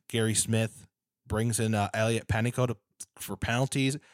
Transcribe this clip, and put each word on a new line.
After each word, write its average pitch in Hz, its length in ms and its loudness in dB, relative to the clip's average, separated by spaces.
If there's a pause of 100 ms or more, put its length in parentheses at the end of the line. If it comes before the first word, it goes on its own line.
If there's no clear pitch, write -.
Gary 110 260 0
Smith 110 540 -2 (400)
brings 113 320 0
in, 110 140 0
uh, 101 200 2
Elliot 110 340 0
Panico 120 400 0
to, 117 80 -2 (420)
for - 200 -10
penalties, 131 600 0 (160)